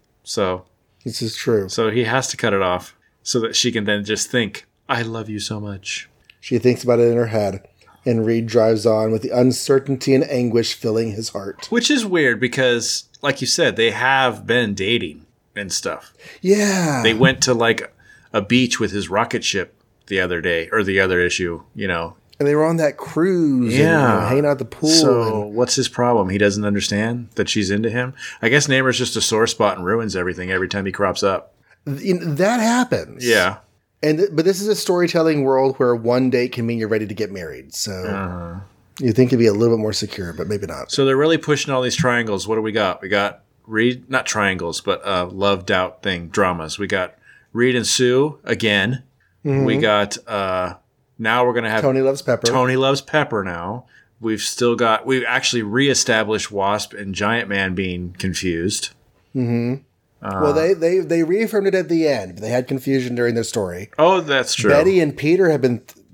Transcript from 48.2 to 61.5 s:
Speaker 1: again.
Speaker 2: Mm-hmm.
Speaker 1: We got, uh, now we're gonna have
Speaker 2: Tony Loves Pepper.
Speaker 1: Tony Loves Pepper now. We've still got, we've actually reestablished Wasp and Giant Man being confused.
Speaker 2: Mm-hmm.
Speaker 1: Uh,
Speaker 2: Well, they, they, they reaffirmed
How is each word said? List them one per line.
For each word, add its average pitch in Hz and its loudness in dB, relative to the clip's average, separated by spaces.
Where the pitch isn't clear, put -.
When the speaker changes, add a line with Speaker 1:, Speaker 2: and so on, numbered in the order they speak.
Speaker 1:
again. 107 0
Speaker 2:
Mm-hmm. 139 0
Speaker 1:
We 131 2
got, 104 2
uh, 95 -4
now 113 2
we're 123 2
gonna 113 -2
have 110 0
Speaker 2:
Tony 131 2
Loves 135 0
Pepper. 117 0
Speaker 1:
Tony 127 2
Loves 135 0
Pepper 143 -2
now. 92 -8
We've 110 -2
still 120 0
got, 113 2
we've 131 0
actually 120 -2
reestablished 110 0
Wasp 101 -2
and 101 -10
Giant 104 -2
Man 98 -2
being 90 -4
confused. 90 -4
Speaker 2:
Mm-hmm. 120 -2
Speaker 1:
Uh, 196 -6
Speaker 2:
Well, 147 4
they, 165 2
they, 175 2
they 165 0
reaffirmed 202 0